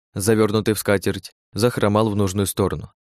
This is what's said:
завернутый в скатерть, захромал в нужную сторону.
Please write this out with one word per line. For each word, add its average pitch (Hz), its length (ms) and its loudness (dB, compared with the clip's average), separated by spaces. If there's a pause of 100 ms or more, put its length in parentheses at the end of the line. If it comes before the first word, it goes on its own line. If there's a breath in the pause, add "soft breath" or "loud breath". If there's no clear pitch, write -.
(140)
завернутый 107 600 2
в - 40 -2
скатерть, 98 540 -2 (200)
захромал 110 560 2
в 101 80 -2
нужную 98 300 0
сторону. - 460 -4 (240)